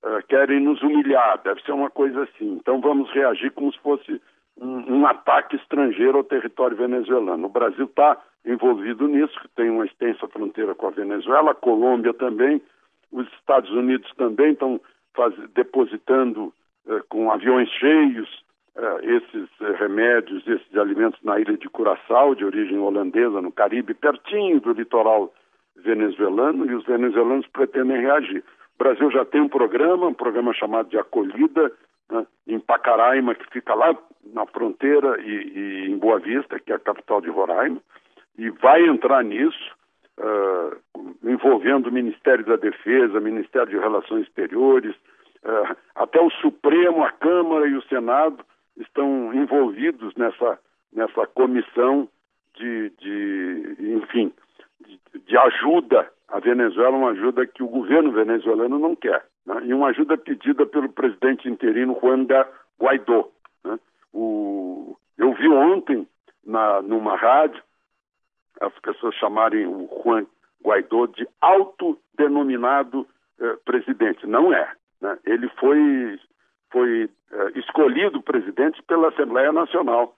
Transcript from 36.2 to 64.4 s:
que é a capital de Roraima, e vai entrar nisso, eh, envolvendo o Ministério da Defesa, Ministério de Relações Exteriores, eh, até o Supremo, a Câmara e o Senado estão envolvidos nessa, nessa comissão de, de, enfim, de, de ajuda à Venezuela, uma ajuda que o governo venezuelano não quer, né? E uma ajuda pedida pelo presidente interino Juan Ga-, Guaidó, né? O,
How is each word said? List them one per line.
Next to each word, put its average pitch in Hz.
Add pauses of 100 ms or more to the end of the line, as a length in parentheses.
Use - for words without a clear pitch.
que -
é 104
a -
capital 104
de 85
Roraima, 90 (560)
e 113
vai 147
entrar 131
nisso, 120 (420)
eh, 98 (460)
envolvendo 127
o 120
Ministério 120
da 113
Defesa, 110
Ministério 110
de 104
Relações 107
Exteriores, 110 (480)
eh, 104 (200)
até 156
o 170
Supremo, 165
a 123
Câmara 165
e 139
o 131
Senado 131 (340)
estão 131
envolvidos 131
nessa, 113 (360)
nessa 113
comissão 127 (480)
de, 110 (100)
de, 95 (220)
enfim, 107 (560)
de, 98 (200)
de -
ajuda 135 (200)
à 101
Venezuela, 120
uma 131
ajuda 120
que -
o 127
governo 131
venezuelano 113
não 165
quer, 101 (200)
né? 107
E 123
uma 139
ajuda 151
pedida 143
pelo 139
presidente -
interino 120
Juan 127
Ga-, 131 (300)
Guaidó, 127 (340)
né? 104 (360)
O, 101 (220)